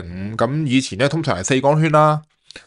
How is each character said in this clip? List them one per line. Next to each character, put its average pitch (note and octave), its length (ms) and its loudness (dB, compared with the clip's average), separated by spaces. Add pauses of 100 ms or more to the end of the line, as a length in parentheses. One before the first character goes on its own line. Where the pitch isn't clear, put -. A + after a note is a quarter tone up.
(320)
五。 A2 40 -10
咁 C#3 300 0
以 C3 160 2
前 F#2+ 160 -8
呢， C3+ 100 2
通 D#3 140 -2
常 A2 160 -2
係 F#2+ 60 -6
四 C3 180 2
光 D3 180 2
圈 D#3+ 100 2
啦。 D3+ 300 4 (460)